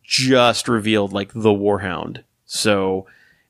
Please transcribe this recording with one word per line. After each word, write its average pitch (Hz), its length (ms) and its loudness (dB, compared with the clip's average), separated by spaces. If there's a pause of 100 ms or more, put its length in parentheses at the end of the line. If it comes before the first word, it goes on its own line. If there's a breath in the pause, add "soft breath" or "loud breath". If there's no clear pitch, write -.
just 127 640 2
revealed, 107 460 0
like, 101 180 -6
the 110 220 2
Warhound. 98 720 -4 (220)
So 95 640 -2 (420 soft breath)